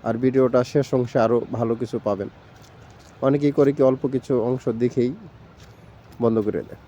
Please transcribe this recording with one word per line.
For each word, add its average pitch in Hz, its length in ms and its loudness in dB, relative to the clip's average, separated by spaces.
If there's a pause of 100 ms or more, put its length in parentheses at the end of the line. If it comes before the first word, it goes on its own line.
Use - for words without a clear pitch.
আর 113 160 -2
ভিডিওটা 131 380 4 (100)
শেষ 139 160 0 (100)
অংশে 123 280 -2
আরও 117 120 2 (200)
ভালো 117 240 -2
কিছু 120 160 -6 (100)
পাবেন। 98 220 -4 (920)
অনেকেই 143 360 2
করে 139 180 4
কি 147 140 0
অল্প 131 140 -2 (120)
কিছু 131 180 -2 (160)
অংশ 127 140 -4 (180)
দেখেই 123 300 0 (1120)
বন্ধ 113 220 2
করে 90 220 -2
দেয়। - 200 -18